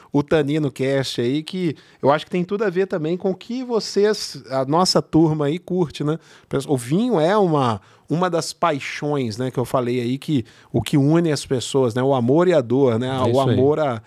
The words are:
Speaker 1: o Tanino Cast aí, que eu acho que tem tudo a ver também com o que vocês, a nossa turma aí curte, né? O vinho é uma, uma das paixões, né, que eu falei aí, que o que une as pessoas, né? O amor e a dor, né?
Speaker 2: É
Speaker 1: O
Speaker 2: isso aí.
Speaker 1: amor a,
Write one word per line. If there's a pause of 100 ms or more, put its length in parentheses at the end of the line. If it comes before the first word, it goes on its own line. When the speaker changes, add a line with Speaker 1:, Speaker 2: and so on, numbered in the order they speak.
(120)
Speaker 1:
o
Tanino
Cast
aí,
que (240)
eu
acho
que
tem
tudo
a
ver
também
com
o
que
vocês, (100)
a
nossa
turma
aí
curte,
né? (520)
O
vinho
é
uma, (280)
uma
das
paixões,
né,
que
eu
falei
aí,
que (280)
o
que
une
as
pessoas,
né?
O
amor
e
a
dor,
né?
Speaker 2:
É
Speaker 1:
O
Speaker 2:
isso
aí.
Speaker 1:
amor
a,